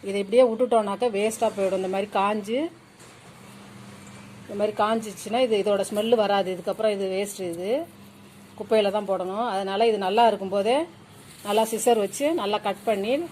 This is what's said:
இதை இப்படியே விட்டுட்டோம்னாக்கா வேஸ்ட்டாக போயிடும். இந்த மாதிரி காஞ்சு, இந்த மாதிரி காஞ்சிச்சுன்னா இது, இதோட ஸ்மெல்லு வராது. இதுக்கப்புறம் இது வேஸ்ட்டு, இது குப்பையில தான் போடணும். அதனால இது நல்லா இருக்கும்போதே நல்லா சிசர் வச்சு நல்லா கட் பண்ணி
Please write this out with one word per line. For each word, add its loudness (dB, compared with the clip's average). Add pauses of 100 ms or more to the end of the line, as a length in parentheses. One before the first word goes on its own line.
இதை -2
இப்படியே 6
விட்டுட்டோம்னாக்கா 0
வேஸ்ட்டாக 0
போயிடும். 0
இந்த -2
மாதிரி -4 (100)
காஞ்சு, 0 (1800)
இந்த -8
மாதிரி 0
காஞ்சிச்சுன்னா -2
இது, 0
இதோட 2
ஸ்மெல்லு 2
வராது. 2
இதுக்கப்புறம் -2
இது -2
வேஸ்ட்டு, -4
இது -4 (880)
குப்பையில 2
தான் -2
போடணும். -2
அதனால 0
இது 2
நல்லா 4
இருக்கும்போதே 0 (680)
நல்லா 2
சிசர் 4
வச்சு -4 (140)
நல்லா -2 (100)
கட் -4
பண்ணி 0 (180)